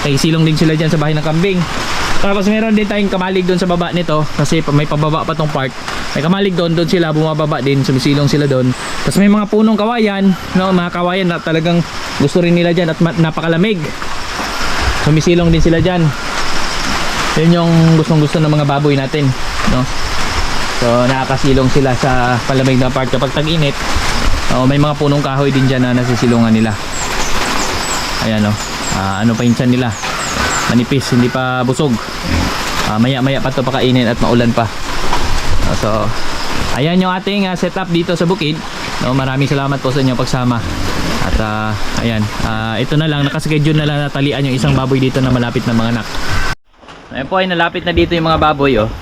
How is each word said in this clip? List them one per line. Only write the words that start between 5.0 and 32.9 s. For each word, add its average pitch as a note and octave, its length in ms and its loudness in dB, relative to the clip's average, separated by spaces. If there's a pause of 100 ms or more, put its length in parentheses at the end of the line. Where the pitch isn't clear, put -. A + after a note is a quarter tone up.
pa E3 80 -4
tong D#3 160 -2
part. C3+ 240 -4 (400)
May C#3 80 -2
kamalig F#3+ 320 0
doon, E3+ 240 0
doon E3 140 0
sila E3+ 260 2
bumababa D#3 480 0
din, C#3 160 2
sumisilong C#3 480 2
sila D3 160 2
doon. C3 300 2 (320)
Tapos D#3 100 0
may G3+ 140 6
mga G#3 160 2
punong G#3+ 320 2
kawayan, G#3 500 0 (300)
no, F#3+ 160 2
mga F3 160 0
kawayan F3 400 -2
na E3 100 -2
talagang E3+ 400 0 (380)
gusto C#3+ 260 2
rin E3+ 80 4
nila E3+ 240 2
dyan E3+ 160 0
at - 80 -6
ma-, E3 160 2
napakalamig. E3 640 0 (1300)
Sumisilong E3+ 400 2
din D#3+ 160 4
sila E3 160 4
dyan. F3 240 0 (1400)
Yun E3+ 220 4
yung E3+ 100 2 (240)
gustong D#3 240 2
gusto D3+ 160 0
ng D#3 160 2
mga D3 160 2
baboy C#3+ 320 2
natin, C#3+ 240 -2 (480)
no? B2+ 80 2 (1040)
So A#2+ 260 2
nakakasilong C3 640 2
sila C3+ 240 2
sa B2+ 480 2
palamig C3 320 2
na B2+ 160 2
part C3 160 -2
kapag B2+ 240 0
tag-init. D#3 400 0 (800)
Oh, B2+ 160 2
may C#3+ 140 2
mga D3 160 0
punong C#3+ 260 2
kahoy C#3 240 0
din C3+ 220 2
dyan B2+ 180 2
na B2 80 2
nasisilungan A#2+ 560 2
nila. A2 220 2 (1500)
Ayan, G#2+ 240 0
oh. G#2+ 60 -2 (420)
Ah, G2 240 -2
ano A#2 100 2
pa A#2+ 140 0
yung A#2 80 4
tiyan B2 240 0
nila? B2 100 -2 (800)
Manipis, B2 460 0
hindi B2 160 2
pa B2+ 320 -4
busog. B2+ 320 0 (960)